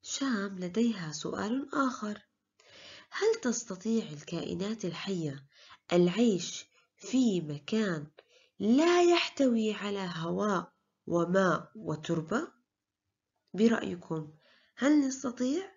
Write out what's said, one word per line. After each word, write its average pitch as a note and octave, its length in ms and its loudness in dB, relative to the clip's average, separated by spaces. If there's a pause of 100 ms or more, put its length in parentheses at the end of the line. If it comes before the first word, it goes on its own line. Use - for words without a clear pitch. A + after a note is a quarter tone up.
شام G3+ 560 -4
لديها F#3 540 -2
سؤال A3+ 600 -6
آخر. A#3+ 520 -4 (840)
هل A4 320 2
تستطيع A3 640 -2
الكائنات F3 760 -6
الحية E3 640 -6 (460)
العيش F3+ 720 2 (320)
في A#3 440 2
مكان D#3 640 -4 (520)
لا D#4+ 440 6
يحتوي B3+ 680 4
على G3+ 420 -4
هواء F3 580 -2 (340)
وماء E3+ 680 2
وتربة؟ E3 760 -4 (1000)
برأيكم، F3 760 0 (440)
هل D4 240 4
نستطيع؟ C4 760 -4